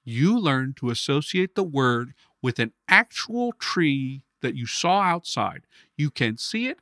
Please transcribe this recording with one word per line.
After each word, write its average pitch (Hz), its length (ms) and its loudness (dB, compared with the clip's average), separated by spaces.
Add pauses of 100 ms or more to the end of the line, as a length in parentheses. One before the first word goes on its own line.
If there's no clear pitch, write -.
you 139 340 4
learn 135 380 0
to 123 140 -4
associate 151 680 -2
the 196 80 0
word 131 500 2 (280)
with 123 180 -2
an 113 140 -2 (160)
actual 233 640 0
tree 139 680 0 (180)
that - 140 -4
you 120 100 -6
saw 180 360 0
outside. 170 640 -2 (340)
You 147 120 0
can 113 280 -2
see 233 300 -4
it, 302 140 -8